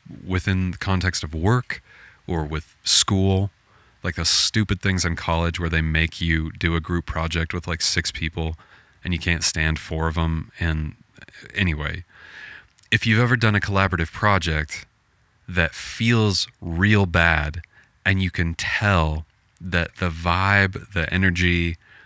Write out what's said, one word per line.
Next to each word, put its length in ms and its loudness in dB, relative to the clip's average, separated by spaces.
within 460 0
the 60 -8
context 460 -2
of 120 -8
work 480 0
or 180 -2
with 400 -8
school, 680 2
like, 140 -6
the 100 -4
stupid 560 0
things 240 0
in 100 0
college 440 0
where 100 -2
they 120 2
make 380 0
you 340 0
do 220 0
a 40 2
group 260 -4
project 480 -2
with, 140 -6
like, 140 -6
six 300 -2
people 460 -4
and 100 -2
you 60 -2
can't 240 0
stand 340 0
four 300 -4
of 100 -2
'em. 420 -2
And 360 -2
anyway, 500 -2
if 140 0
you've 140 4
ever 160 2
done 200 2
a 40 4
collaborative 520 0
project 760 0
that 280 -2
feels 720 0
real 440 4
bad 560 2
and 180 2
you 80 0
can 240 -2
tell 680 0
that 360 -4
the 120 -2
vibe, 840 2
the 200 -2
energy, 640 2